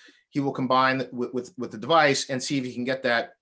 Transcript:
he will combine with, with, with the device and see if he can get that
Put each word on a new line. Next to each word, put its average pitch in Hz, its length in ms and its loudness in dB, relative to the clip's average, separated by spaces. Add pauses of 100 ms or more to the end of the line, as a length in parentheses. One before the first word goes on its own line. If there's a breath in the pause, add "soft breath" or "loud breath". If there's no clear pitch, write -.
(300 soft breath)
he 147 100 -4
will 139 120 0
combine 131 600 2
with, 120 220 -6
with, 123 240 -6
with 117 140 -8
the 123 60 -12
device 143 520 4
and 127 120 -4
see 143 160 -2
if 131 60 -2
he 123 100 -8
can 123 100 -6
get 131 200 -4
that 117 380 0